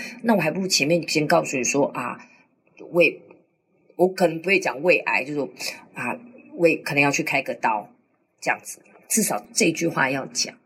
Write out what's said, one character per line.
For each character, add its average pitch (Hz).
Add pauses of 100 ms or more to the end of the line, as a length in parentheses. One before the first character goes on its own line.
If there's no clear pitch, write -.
(220)
那 233
我 196
还 156
不 175
如 185
前 143
面 165
先 156
告 160
诉 -
你 127
说 139
啊， 123 (720)
胃， 160 (720)
我 175
可 185
能 165
不 160
会 190
讲 139
胃 165
癌， 107
就 147
是 147
说， 131 (440)
啊， 120 (380)
胃 165
可 -
能 143
要 143
去 143
开 139
个 117
刀， 110 (500)
这 -
样 107
子， - (300)
至 220
少 -
这 165
句 165
话 139
要 135
讲。 - (120)